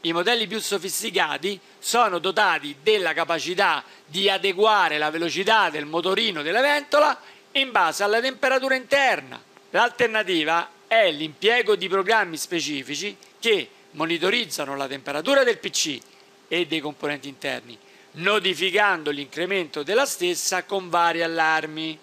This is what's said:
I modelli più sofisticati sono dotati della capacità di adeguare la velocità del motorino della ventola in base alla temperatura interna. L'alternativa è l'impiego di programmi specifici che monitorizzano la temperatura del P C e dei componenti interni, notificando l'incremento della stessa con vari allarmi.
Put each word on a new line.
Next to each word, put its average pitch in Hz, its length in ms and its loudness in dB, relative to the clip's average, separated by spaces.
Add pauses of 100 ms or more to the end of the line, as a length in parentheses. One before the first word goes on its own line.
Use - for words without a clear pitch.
I 165 100 -2
modelli 214 340 0
più 208 140 -6
sofisticati 185 960 -4 (200)
sono 220 400 0
dotati 165 640 0
della 185 320 2
capacità 165 680 0 (220)
di 190 240 0
adeguare 190 720 2
la 151 120 0
velocità 175 600 2
del 151 160 -6
motorino 175 560 -2
della 170 180 0
ventola 294 580 2 (340)
in 269 200 -2
base 185 320 2
alla 214 160 2
temperatura 262 560 0
interna. 208 680 0 (280)
L'alternativa 185 1000 0 (160)
è 214 240 4
l'impiego 190 640 0
di 185 140 -2
programmi 190 480 2
specifici 147 800 -6 (240)
che 202 280 0 (240)
monitorizzano 165 840 -2
la 139 100 -4
temperatura 147 560 0
del 240 160 2
P 196 120 -8
C 147 280 -4 (480)
e 170 200 -2
dei 156 120 -4
componenti 147 480 -8
interni, 127 500 -10 (360)
notificando 185 1000 0
l'incremento 151 720 -4
della 208 240 0
stessa 180 560 -2
con 190 260 -6
vari 170 340 2
allarmi. 160 800 -2